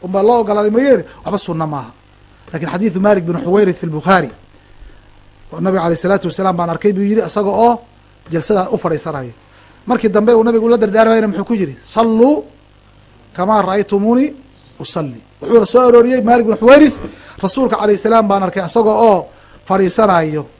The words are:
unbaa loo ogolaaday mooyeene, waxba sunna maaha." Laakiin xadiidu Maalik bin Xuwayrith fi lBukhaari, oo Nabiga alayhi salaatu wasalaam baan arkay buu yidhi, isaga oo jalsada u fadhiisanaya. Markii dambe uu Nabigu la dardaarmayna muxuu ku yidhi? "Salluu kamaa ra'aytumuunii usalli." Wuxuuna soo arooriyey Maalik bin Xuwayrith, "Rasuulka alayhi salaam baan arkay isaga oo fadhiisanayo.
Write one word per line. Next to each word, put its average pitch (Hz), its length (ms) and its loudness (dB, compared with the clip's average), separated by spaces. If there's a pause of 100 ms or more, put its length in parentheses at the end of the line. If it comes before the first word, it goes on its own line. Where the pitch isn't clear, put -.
unbaa 190 200 -2
loo 240 180 4
ogolaaday 208 300 0
mooyeene, 240 340 2 (200)
waxba 190 140 -4
sunna 160 280 -6
maaha." 139 240 -10 (600)
Laakiin 160 200 -8
xadiidu 190 280 -2
Maalik 196 240 2
bin 170 140 -4
Xuwayrith 185 420 0
fi 175 60 -8
lBukhaari, 160 440 -2 (1200)
oo 160 80 -10
Nabiga 190 240 -2
alayhi 170 180 -2
salaatu 190 260 -2
wasalaam 185 280 -4
baan 170 140 -4
arkay 185 220 -2
buu 190 100 -2
yidhi, 214 240 0
isaga 202 240 -4
oo 233 240 2 (560)
jalsada 170 400 -2
u 214 80 -4
fadhiisanaya. 147 540 -6 (540)
Markii 226 240 -2
dambe 214 240 2
uu 220 100 2
Nabigu 226 240 0
la 233 80 2
dardaarmayna 220 520 2
muxuu 196 160 -6
ku 240 100 -4
yidhi? 170 200 -4 (100)
"Salluu 233 600 0 (920)
kamaa 202 280 0
ra'aytumuunii 208 680 0 (500)
usalli." 131 400 -8 (200)
Wuxuuna 220 260 2
soo 247 220 2
arooriyey 240 320 4
Maalik 233 260 2
bin 214 100 -2
Xuwayrith, 277 400 6 (460)
"Rasuulka 233 340 -2
alayhi 208 220 0
salaam 220 300 2
baan 196 140 0
arkay 185 240 -4
isaga 220 240 0
oo 214 280 4 (480)
fadhiisanayo. 180 760 0 (180)